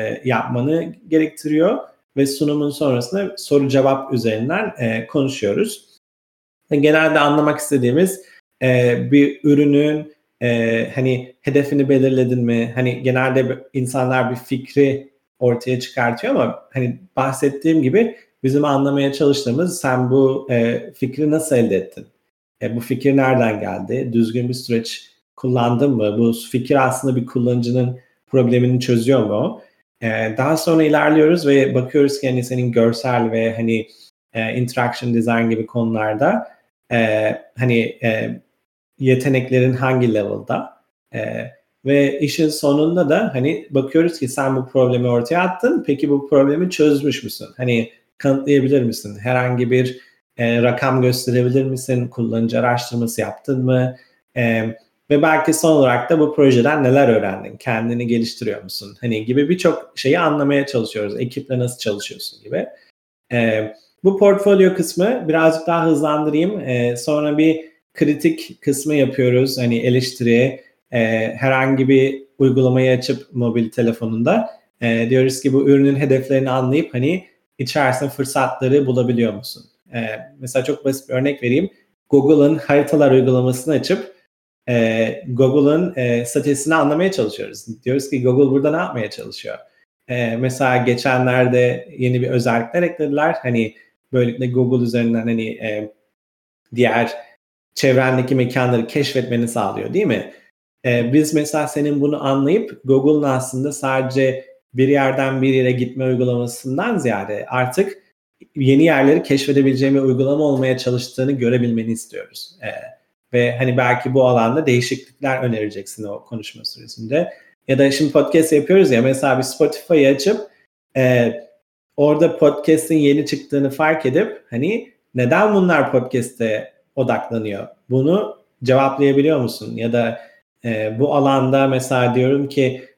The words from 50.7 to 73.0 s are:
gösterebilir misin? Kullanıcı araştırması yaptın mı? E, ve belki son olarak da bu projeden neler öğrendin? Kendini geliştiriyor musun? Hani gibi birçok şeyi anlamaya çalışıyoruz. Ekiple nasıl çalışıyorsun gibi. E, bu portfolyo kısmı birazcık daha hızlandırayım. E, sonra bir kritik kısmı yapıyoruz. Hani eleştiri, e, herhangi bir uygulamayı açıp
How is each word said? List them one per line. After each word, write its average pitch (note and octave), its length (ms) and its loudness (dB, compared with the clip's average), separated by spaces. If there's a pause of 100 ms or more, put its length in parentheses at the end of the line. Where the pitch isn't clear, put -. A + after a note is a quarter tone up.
gösterebilir B2 640 0
misin? B2+ 440 -4
Kullanıcı A2+ 520 -2
araştırması A#2+ 600 -2
yaptın B2+ 440 -4
mı? B2+ 320 0 (400)
E, A#2 260 0 (480)
ve D3 120 4
belki D#3+ 300 2
son D#3+ 200 2
olarak B2+ 380 2
da D#3+ 100 2
bu D3 140 0
projeden C#3 500 4
neler C3+ 240 4
öğrendin? G2+ 480 -2
Kendini A#2+ 500 -4
geliştiriyor A2+ 560 -4
musun? G2+ 380 -16
Hani A2+ 240 -4
gibi C3+ 240 0
birçok F3+ 460 -2
şeyi C#3+ 240 0
anlamaya C#3+ 480 0
çalışıyoruz. A2 540 -4
Ekiple B2+ 380 -6
nasıl B2 200 -4
çalışıyorsun - 640 -8
gibi. D3 240 -6 (640)
E, A2 400 -2 (320)
bu G3 140 2
portfolyo G3 560 4
kısmı F#3 540 -2
birazcık D#3+ 380 2
daha E3 200 0
hızlandırayım. D3+ 720 0
E, A#2+ 360 -2
sonra D3+ 420 -2
bir D#3+ 260 2 (300)
kritik D3+ 680 -2
kısmı C#3+ 320 -2
yapıyoruz. C3 640 2
Hani A#2+ 200 0
eleştiri, B2 880 0 (260)
e, B2 60 -2 (380)
herhangi C3 520 0
bir C3+ 340 2 (160)
uygulamayı C3 600 2
açıp B2+ 340 -6